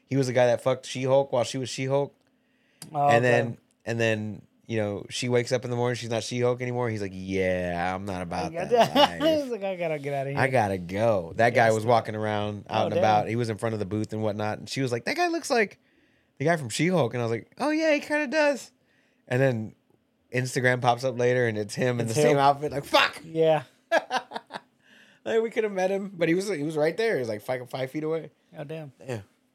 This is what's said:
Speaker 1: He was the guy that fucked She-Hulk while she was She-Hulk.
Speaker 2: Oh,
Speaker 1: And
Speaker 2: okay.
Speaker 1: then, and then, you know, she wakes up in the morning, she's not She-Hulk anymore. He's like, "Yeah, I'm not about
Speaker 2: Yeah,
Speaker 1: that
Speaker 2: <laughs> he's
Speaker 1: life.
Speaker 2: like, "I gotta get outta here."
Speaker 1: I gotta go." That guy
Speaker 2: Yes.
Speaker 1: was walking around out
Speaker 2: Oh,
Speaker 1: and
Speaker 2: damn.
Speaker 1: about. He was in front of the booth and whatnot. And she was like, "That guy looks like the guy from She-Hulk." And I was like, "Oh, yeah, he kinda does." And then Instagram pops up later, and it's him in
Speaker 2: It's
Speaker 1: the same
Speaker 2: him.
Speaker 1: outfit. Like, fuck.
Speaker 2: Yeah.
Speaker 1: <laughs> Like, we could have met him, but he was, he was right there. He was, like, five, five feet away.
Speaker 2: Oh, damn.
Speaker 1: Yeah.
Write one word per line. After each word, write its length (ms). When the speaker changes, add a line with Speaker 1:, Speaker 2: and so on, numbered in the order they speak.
Speaker 1:
He 100
was 100
the 80
guy 140
that 140
fucked 220
She-Hulk 480
while 120
she 140
was 120
She-Hulk. 440
Speaker 2:
Oh, 140
Speaker 1:
And 160
Speaker 2:
okay. 60
Speaker 1:
then, 280
and 160
then, 420
you 120
know, 320
she 180
wakes 240
up 120
in 60
the 60
morning, 200
she's 140
not 120
She-Hulk 400
anymore. 260
He's 140
like, 120
"Yeah, 800
I'm 100
not 180
about 300
Speaker 2:
Yeah, 140
Speaker 1:
that 460
Speaker 2:
<laughs> 80
he's 220
Speaker 1:
life. 80
Speaker 2:
like, 140
"I 120
gotta 220
get 160
outta 160
here." 80
Speaker 1:
I 100
gotta 300
go." 580
That 180
guy 120
Speaker 2:
Yes. 80
Speaker 1:
was 100
walking 300
around 560
out 120
Speaker 2:
Oh, 40
Speaker 1:
and 80
Speaker 2:
damn. 40
Speaker 1:
about. 300
He 80
was 140
in 80
front 160
of 60
the 60
booth 260
and 100
whatnot. 360
And 100
she 120
was 120
like, 120
"That 120
guy 120
looks 220
like 280
the 60
guy 120
from 140
She-Hulk." 440
And 80
I 40
was 60
like, 260
"Oh, 120
yeah, 220
he 80
kinda 280
does." 420
And 140
then 320
Instagram 480
pops 240
up 140
later, 280
and 120
it's 160
him 260
in 60
Speaker 2:
It's 80
Speaker 1:
the 80
same 100
Speaker 2:
him. 60
Speaker 1:
outfit. 340
Like, 120
fuck. 400
Speaker 2:
Yeah. 380
Speaker 1:
<laughs> 120
Like, 160
we 100
could 120
have 100
met 160
him, 240
but 160
he 60
was, 140
he 160
was 120
right 200
there. 180
He 60
was, 80
like, 140
five, 280
five 220
feet 100
away. 280
Speaker 2:
Oh, 60
damn. 260
Speaker 1:
Yeah. 140